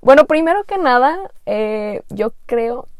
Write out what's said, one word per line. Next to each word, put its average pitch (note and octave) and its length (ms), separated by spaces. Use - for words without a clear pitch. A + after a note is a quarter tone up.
Bueno, C#4 240
primero E4 380
que G4+ 140
nada, D4+ 540
eh, G#3+ 640
yo G#3+ 240
creo A#3 400